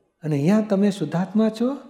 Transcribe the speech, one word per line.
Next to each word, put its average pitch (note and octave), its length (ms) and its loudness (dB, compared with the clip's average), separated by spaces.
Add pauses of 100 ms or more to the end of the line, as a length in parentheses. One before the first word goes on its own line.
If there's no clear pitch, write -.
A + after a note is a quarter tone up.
(240)
અને D3+ 120 -2
અહીંયા F3 260 2
તમે G3+ 300 2
શુદ્ધાત્મા F#3 580 0
છો B3 280 -4 (120)